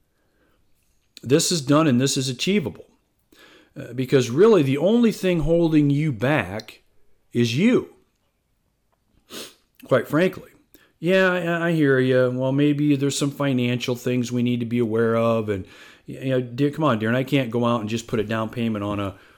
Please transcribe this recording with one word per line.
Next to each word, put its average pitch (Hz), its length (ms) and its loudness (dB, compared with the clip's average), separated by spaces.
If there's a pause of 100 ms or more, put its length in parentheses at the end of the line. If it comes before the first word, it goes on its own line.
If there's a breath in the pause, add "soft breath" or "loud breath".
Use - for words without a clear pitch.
(1200)
This 147 300 2
is 170 80 -2
done 147 260 2
and 123 140 4
this 135 160 0
is 135 140 -4
achievable. 139 560 -4 (920 soft breath)
Uh, 127 140 -14
because 127 360 2
really 180 360 6
the 135 140 0
only 220 340 2
thing 180 280 -2
holding 156 480 2
you 147 220 0
back 113 720 -4 (500)
is 120 240 0
you. 208 380 2 (1900 loud breath)
Quite 123 220 0
frankly. 185 420 -2 (480 soft breath)
Yeah, 190 340 2
I, 170 360 -2
I 175 40 2
hear 139 280 4
you. 127 340 2
Well, 131 160 -2
maybe 147 460 2
there's 139 200 -2
some 143 140 -2
financial 123 640 -2
things 123 380 -4
we 123 100 -2
need 123 180 -2
to 117 60 -6
be 117 140 -2
aware 113 360 0
of. 113 320 0
And, 98 160 -4 (420 loud breath)
you 135 240 -8
know, 131 100 0
dear, 127 320 -2
come 160 100 -6
on, 127 160 2
Darren, 110 160 0
I 131 80 0
can't 131 300 -2
go 120 120 0
out 117 160 0
and 107 80 -8
just 113 200 -6
put 120 100 -4
a 104 60 0
down 110 260 -4
payment 113 340 -4
on 104 140 -4
a 98 160 -6 (240 soft breath)